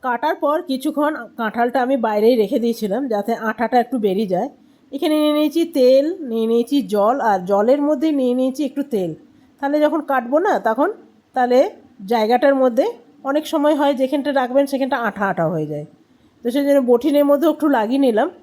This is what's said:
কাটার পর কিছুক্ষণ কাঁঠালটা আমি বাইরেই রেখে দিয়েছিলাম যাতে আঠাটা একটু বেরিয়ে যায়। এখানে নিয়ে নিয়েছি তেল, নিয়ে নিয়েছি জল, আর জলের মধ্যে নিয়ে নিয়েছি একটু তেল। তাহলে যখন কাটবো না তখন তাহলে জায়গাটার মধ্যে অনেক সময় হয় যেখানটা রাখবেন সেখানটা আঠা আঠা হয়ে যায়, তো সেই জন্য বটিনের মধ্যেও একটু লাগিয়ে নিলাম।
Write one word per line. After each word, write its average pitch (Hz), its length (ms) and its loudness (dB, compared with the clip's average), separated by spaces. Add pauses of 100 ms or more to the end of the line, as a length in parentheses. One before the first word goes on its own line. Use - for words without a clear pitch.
কাটার 262 320 -2
পর 311 220 0 (120)
কিছুক্ষণ 294 440 -2 (240)
কাঁঠালটা 233 480 -2
আমি 269 120 0
বাইরেই 220 380 2
রেখে 220 240 0
দিয়েছিলাম 220 480 -2
যাতে 214 240 -4 (180)
আঠাটা 233 300 -2
একটু 240 260 -2
বেরিয়ে 196 280 0
যায়। 202 160 -2 (420)
এখানে 302 300 -2
নিয়ে 302 160 2
নিয়েছি 302 240 0 (160)
তেল, 262 280 6 (240)
নিয়ে 226 180 -2
নিয়েছি 240 300 0 (160)
জল, 208 280 2
আর 208 240 0
জলের 214 360 2
মধ্যে 302 300 0
নিয়ে 254 280 0
নিয়েছি 262 300 -2
একটু 285 120 -8 (120)
তেল। 185 180 -2 (500)
তাহলে 285 240 -2
যখন 302 140 0 (120)
কাটবো 254 280 0
না 381 140 0 (140)
তখন 247 220 0 (460)
তাহলে 247 240 2 (460)
জায়গাটার 240 500 2
মধ্যে 262 300 2 (380)
অনেক 285 240 -2
সময় 302 320 2
হয় 285 220 2
যেখানটা 277 380 -2
রাখবেন 254 320 0
সেখানটা 269 260 -2 (100)
আঠা 196 240 -4
আঠা 170 220 -2
হয়ে 156 180 -4
যায়, 147 140 -10 (580)
তো - 80 -2
সেই 277 160 0
জন্য 277 120 4 (100)
বটিনের 277 360 4
মধ্যেও 285 300 4
একটু 302 120 -2 (100)
লাগিয়ে 233 280 0
নিলাম। 233 220 2 (160)